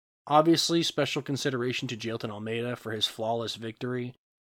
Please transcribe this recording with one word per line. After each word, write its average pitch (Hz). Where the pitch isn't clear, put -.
Obviously, 165
special 147
consideration 131
to 123
Jailton 113
Almeida 113
for 113
his 107
flawless 113
victory, 123